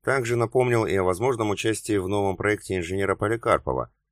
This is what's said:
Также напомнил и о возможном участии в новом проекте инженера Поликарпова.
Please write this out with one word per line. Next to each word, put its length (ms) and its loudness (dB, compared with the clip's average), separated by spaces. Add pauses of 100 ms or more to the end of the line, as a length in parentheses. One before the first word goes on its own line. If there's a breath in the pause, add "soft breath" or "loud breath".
Также 320 0
напомнил 500 2
и 120 0
о 80 2
возможном 460 0
участии 460 -2
в 120 0
новом 280 0
проекте 400 -2
инженера 380 -2
Поликарпова. 800 -2 (180)